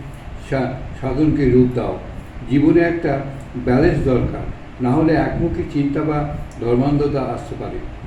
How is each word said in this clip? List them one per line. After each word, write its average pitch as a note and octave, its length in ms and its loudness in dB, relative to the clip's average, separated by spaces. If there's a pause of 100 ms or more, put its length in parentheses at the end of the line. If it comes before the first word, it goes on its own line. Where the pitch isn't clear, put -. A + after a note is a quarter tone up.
(500)
সা-, - 520 -4
সাধনকে C3+ 480 2
রূপ B2 260 8
দাও। G2 240 -4 (500)
জীবনে D#3 320 6
একটা E3 400 0 (440)
ব্যালেন্স C#3+ 400 4
দরকার, B2+ 400 0 (360)
না B2 100 0
হলে D#3+ 220 4
একমুখী D3 500 0 (100)
চিন্তা C#3+ 300 0
বা D3 340 -2 (240)
ধর্মান্ধতা C#3 600 2
আসতে A#2 380 -6
পারে। G2 180 -8 (300)